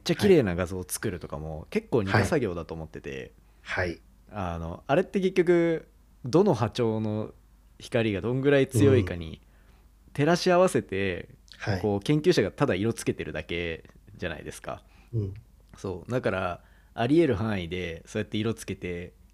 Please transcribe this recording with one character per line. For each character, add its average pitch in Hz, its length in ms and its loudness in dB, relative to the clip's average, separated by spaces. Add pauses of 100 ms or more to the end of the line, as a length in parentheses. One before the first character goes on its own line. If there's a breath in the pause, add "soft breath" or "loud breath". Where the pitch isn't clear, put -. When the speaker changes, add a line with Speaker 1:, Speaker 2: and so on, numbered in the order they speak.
Speaker 1:
ち - 80 0
ゃ 160 40 0
綺 208 140 4
麗 170 140 8
な 92 120 0
画 90 100 0
像 92 120 -6
を 90 100 -8
作 - 220 -6
る 90 100 -6
と 78 80 -12
か 73 100 -10
も、 78 220 -10
Speaker 2:
は 80 40 -12
い。 - 80 -20
Speaker 1:
結 220 160 -4
構 117 160 2
似 95 80 -2
た 98 140 4
作 160 160 0
業 95 140 -2
だ 82 100 -6
と - 80 -12
思 82 120 -10
っ - 20 -10
て 71 140 -16
て、 67 300 -12 (300)
Speaker 2:
は - 240 -6
い。 - 20 -2
は 85 60 -4
い。 - 60 -16 (320)
Speaker 1:
あ 90 280 -6
の、 82 260 -10
あ 135 100 0
れ 180 80 2
っ - 20 -14
て - 140 -4
結 185 120 0
局、 170 560 2 (380)
ど 151 180 4
の 202 100 4
波 113 160 0
長 110 300 0
の 107 340 -4 (460)
光 110 340 0
が 92 80 -2
ど 117 120 -2
ん 135 80 -2
ぐ 139 100 4
ら 139 80 6
い 135 80 4
強 104 280 6
い 98 100 4
か 90 100 -6
に 85 120 -8
Speaker 2:
う 80 40 -12
ん。 - 840 -20
Speaker 1:
照 143 120 0
ら 170 100 4
し 180 160 2
合 175 80 6
わ 185 100 6
せ 120 140 0
て、 95 460 -4 (280)
Speaker 2:
は 101 200 -2
い。 90 40 -10
Speaker 1:
こ 101 160 2
う、 - 40 -6
研 151 180 2
究 170 140 4
者 131 100 4
が 90 80 -2
た - 140 -2
だ 117 100 2
色 107 180 0
つ - 120 -12
け 120 80 0
て - 100 -8
る 78 80 -10
だ 78 120 -6
け 85 460 -6 (280)
じ 90 100 -6
ゃ - 20 -6
な 78 80 -8
い - 60 -14
で 76 80 -12
す - 100 -16
か。 - 220 -12 (300 soft breath)
Speaker 2:
う 117 60 -2
ん。 98 140 -4 (440)
Speaker 1:
そ 90 300 -8
う。 101 40 -8
だ 123 100 -2
か 117 100 -2
ら、 92 300 -4 (320 soft breath)
あ 117 140 -2
り 143 80 2
得 170 140 6
る 120 60 2
範 101 280 -2
囲 85 60 -8
で、 87 360 -8
そ - 140 -6
う - 20 0
や 104 40 -6
っ - 20 -14
て - 100 -6
色 110 160 -2
つ - 120 -14
け 98 100 -6
て、 87 380 -10 (200)